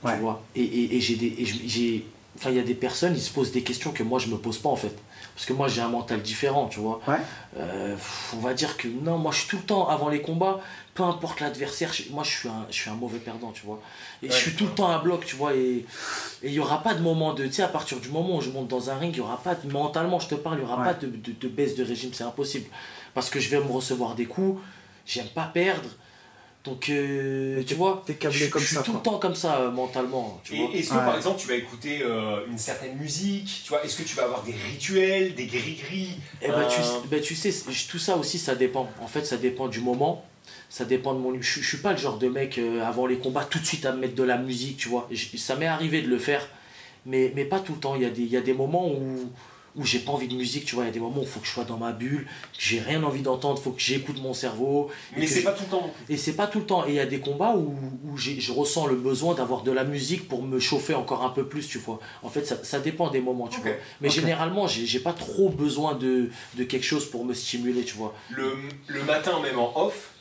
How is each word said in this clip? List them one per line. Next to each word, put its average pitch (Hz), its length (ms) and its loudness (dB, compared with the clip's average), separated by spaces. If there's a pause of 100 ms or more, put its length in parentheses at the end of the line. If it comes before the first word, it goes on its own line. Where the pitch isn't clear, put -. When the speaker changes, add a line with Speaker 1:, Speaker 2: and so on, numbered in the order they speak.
Speaker 1:
Ouais. 117 100 2
Speaker 2:
tu 104 60 -2
vois. 110 220 -2 (120)
Et, 127 80 2
et, 120 340 2
et 123 40 6
j'ai 117 160 2
des, 113 220 0
et 123 80 0
j'ai, 104 200 -4
j'ai, 117 400 2 (300)
enfin, - 140 -2
il 127 60 4
y 127 40 6
a 120 40 2
des 123 100 2
personnes, 160 420 2
ils 113 60 0
se - 100 -2
posent 127 200 2
des 127 100 2
questions 123 300 -2
que - 100 -2
moi, 117 160 2
je 120 100 0
me 110 80 0
pose 113 220 -2
pas, 151 100 0
en 131 80 4
fait. - 180 -4 (400)
Parce - 120 -8
que 131 60 0
moi, 135 140 4
j'ai 117 140 2
un 117 80 2
mental 117 340 0
différent, 113 460 2
tu - 100 -8
vois. 110 300 0
Speaker 1:
Ouais. 143 80 4 (420)
Speaker 2:
Euh, 95 360 -4
pff, - 420 -8
on 113 40 -4
va 127 140 0
dire 135 220 0
que - 100 -4
non, 147 320 0
moi, 156 140 2
je 143 80 2
suis - 80 -4
tout 202 80 -2
le 180 80 -4
temps, 196 240 4
avant 147 200 2
les 147 120 2
combats, 185 400 2 (340)
peu 185 80 2
importe 170 380 0
l'adversaire, 143 520 -2
je, - 200 -4
moi, 147 100 -4
je 147 80 0
suis - 180 -2
un, 110 220 -6
je - 60 -8
suis - 140 -2
un 107 40 -6
mauvais 117 240 -4
perdant, 117 320 -8
tu 104 160 -14
vois. 107 140 -8 (420)
Et 135 40 -8
Speaker 3:
Ouais. 131 60 0
Speaker 2:
je 127 40 4
suis 160 180 4
tout 202 120 2
le 170 40 0
temps 185 200 4
à 160 80 4
bloc, 170 280 2
tu - 80 -6
vois. 139 200 2
Et, 127 300 2 (580)
et 131 60 -4
il 143 40 -2
y 147 80 2
aura 151 240 2
pas 220 100 4
de 160 80 0
moment 160 320 4
de, 135 120 -2
tu 135 80 -4
sais, 202 100 2
à 180 40 2
partir 143 300 -2
du 117 120 -10
moment 170 260 0
où 147 60 2
je 127 80 -2
monte 131 180 -4
dans 127 220 0
un 135 60 -2
ring, 165 160 -2
il 131 60 -4
y - 20 -2
aura 120 220 -2
pas 180 140 0
de, 143 160 -8
mentalement, 160 480 2
je - 80 -8
te 147 80 0
parle, 160 220 -2
il - 20 0
y 131 40 -2
aura 120 140 -2
Speaker 1:
Ouais. 123 60 2
Speaker 2:
pas 180 100 4
de, 139 140 -4
de, 113 240 -8
de 123 160 -6
baisse 127 260 2
de 123 80 0
régime, 120 300 -2
c'est 123 120 -6
impossible. 135 420 -4 (480)
Parce 123 140 0
que 143 120 0
je 123 100 0
vais 143 80 6
me 139 140 2
recevoir 123 420 0
des 113 120 0
coups, 190 340 0 (440)
j'aime 117 300 -4
pas 160 180 -4
perdre. 175 360 2 (720)
Donc, 131 260 -6
euh, 135 680 0
Speaker 1:
Mais 135 60 2
Speaker 2:
tu 127 80 -2
Speaker 1:
t'es, 143 40 2
Speaker 2:
vois, 190 320 2
Speaker 1:
t'es 151 80 -2
câblé 143 240 0
Speaker 2:
je, 147 80 4
Speaker 1:
comme 143 160 2
Speaker 2:
je 147 60 2
suis 160 80 2
Speaker 1:
ça, 139 60 2
Speaker 2:
tout 226 100 0
Speaker 1:
quoi. - 80 -2
Speaker 2:
le - 40 -12
temps 208 140 4
comme 175 160 2
ça, 156 240 2
euh, 123 120 2
mentalement, 127 720 -2
tu - 100 -10
Speaker 3:
Et - 120 -2
Speaker 2:
vois. - 80 -4
Speaker 3:
est-ce 165 160 0
que, 139 40 0
Speaker 1:
Ouais. 127 100 4
Speaker 3:
par 120 120 4
exemple, 185 220 0
tu - 80 -6
vas 123 100 0
écouter, 143 460 -4
euh, 110 460 0
une 117 80 -6
certaine 131 400 -4
musique, 190 680 -2
tu - 40 -10
vois ? 147 160 2
Est-ce - 140 -2
que 170 40 -4
tu - 140 -4
vas 143 80 0
avoir 117 200 -2
des 117 100 -6
rituels, 190 800 4
des 123 100 -4
gris-gris ? 156 680 -4 (280)
Speaker 2:
Eh 135 80 0
ben, 151 180 4
tu 151 140 4
Speaker 3:
Euh, - 20 2
Speaker 2:
sais, 120 280 0
ben, 147 100 4
tu 156 140 -2
sais, 190 180 2
c'est, - 340 -2
tout 175 120 -6
ça 180 180 4
aussi, 156 220 0
ça 139 160 2
dépend. 127 340 2 (140)
En 117 60 -10
fait, 147 180 0
ça 123 100 0
dépend 127 320 0
du 110 120 -4
moment. 127 440 2 (460)
Ça - 160 -6
dépend 127 260 2
de 131 60 0
mon, 127 200 0
je, 131 220 0
je - 80 -2
suis 143 100 -2
pas 202 140 2
le 160 60 2
genre 131 180 -2
de 123 120 2
mec, 135 280 0
euh, 117 260 0
avant 117 220 0
les 127 140 2
combats, 131 260 0
tout - 140 -2
de 160 80 -2
suite 139 180 -2
à 131 80 2
me 127 80 -2
mettre 123 140 -2
de 131 100 2
la 123 140 6
musique, 131 400 -4
tu 117 100 -4
vois. 120 220 0
Et 117 60 -6
je... - 200 -6
ça 131 200 -2
m'est 156 100 0
arrivé 160 340 2
de 123 80 -2
le 123 100 4
faire, 143 300 0 (560)
mais, 131 320 4
mais 139 80 0
pas 185 160 0
tout 175 140 -6
le 135 40 -10
temps. 139 160 -2
Il 127 80 2
y 120 40 4
a 120 40 2
des, 117 120 -2
il 117 100 0
y 123 60 4
a - 20 4
des 127 140 2
moments 156 340 2
où, 131 420 -2 (460)
où 143 80 -4
j'ai 123 160 2
pas 131 120 -6
envie 127 160 0
de 123 60 -4
musique, 127 300 -2
tu 120 100 -4
vois. 120 100 0
Il 117 40 0
y - 20 -2
a - 20 -6
des 113 80 -2
moments 123 220 -2
où - 20 0
faut - 160 -8
que - 60 -8
je - 60 -4
sois 120 120 -2
dans 113 120 -6
ma 117 160 -2
bulle, 135 320 -2
que - 340 -14
j'ai 113 220 2
rien 147 240 0
envie 135 180 0
d'entendre, 131 400 2
faut 139 80 -2
que 123 100 -6
j'écoute 135 400 0
mon 131 140 -2
cerveau. 139 560 0 (260)
Et 151 40 0
Speaker 3:
Mais 156 60 4
Speaker 2:
que - 60 2
Speaker 3:
c'est 180 80 6
Speaker 2:
je 175 40 2
Speaker 3:
pas 196 80 4
tout 196 100 -2
le 185 80 -6
temps 185 120 2
non 165 80 -4 (160)
plus. 151 80 0
Speaker 2:
Et - 20 0
c'est 147 180 0
pas 202 140 2
tout 214 100 0
le - 80 -2
temps. 180 200 4
Et 147 40 0
il 143 60 4
y 143 40 4
a 131 60 2
des 135 140 -2
combats 143 340 2
où, 151 180 2 (360)
où 143 80 -6
j'ai... 131 240 -2
je 120 120 -2
ressens 143 340 4
le 131 100 4
besoin 131 380 2
d'avoir 123 280 0
de 127 80 2
la 131 140 4
musique 143 440 -2
pour 123 140 -2
me 131 160 0
chauffer 147 360 2
encore 123 300 0
un 127 60 2
peu 135 160 0
plus, 147 220 -6
tu 127 100 -6
vois. 110 220 -8 (240)
En 120 60 -6
fait, 143 140 -2
ça, 123 200 -2
ça 143 160 -2
dépend 156 300 0
des 131 100 2
moments, 123 260 0
tu 123 140 -8
Speaker 3:
Ok. 110 60 -4
Speaker 2:
vois. 107 60 0 (280)
Mais 143 80 2
Speaker 1:
Ok. 143 60 4
Speaker 2:
généralement, 165 520 2
j'ai... 117 200 0
j'ai 127 140 2
pas 170 120 0
trop 190 380 2
besoin 147 440 2
de... 127 360 2 (260)
de 123 80 0
quelque 123 220 0
chose 147 220 2
pour 123 160 -4
me 127 100 -2
stimuler, 123 500 0
tu - 100 -6
vois. 107 180 -4 (180)
Speaker 3:
Le, 135 260 -2 (320)
le 139 160 -4
matin, 156 360 2
même 131 180 -2
en 120 180 2
off - 340 0 (100)